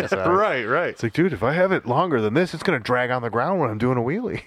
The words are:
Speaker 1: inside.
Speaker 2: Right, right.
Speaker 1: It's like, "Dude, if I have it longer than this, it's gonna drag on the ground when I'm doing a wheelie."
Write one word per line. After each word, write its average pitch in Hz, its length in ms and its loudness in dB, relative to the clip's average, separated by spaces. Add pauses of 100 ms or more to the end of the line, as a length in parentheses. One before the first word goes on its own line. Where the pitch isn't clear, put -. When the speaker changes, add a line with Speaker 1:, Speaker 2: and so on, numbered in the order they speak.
Speaker 1:
inside. - 260 -2
Speaker 2:
Right, 175 360 0
right. 143 240 0
Speaker 1:
It's - 160 -10
like, 113 80 -2
"Dude, 165 200 2
if 98 120 -4
I 131 80 2
have 185 180 2
it 170 160 -2
longer 139 340 2
than 107 140 0
this, 170 200 2
it's 160 100 -8
gonna 151 160 2
drag 123 320 0
on 127 100 -2
the 117 80 -4
ground 151 300 0
when 123 100 2
I'm 107 80 -4
doing 123 200 2
a - 20 0
wheelie." 170 460 -4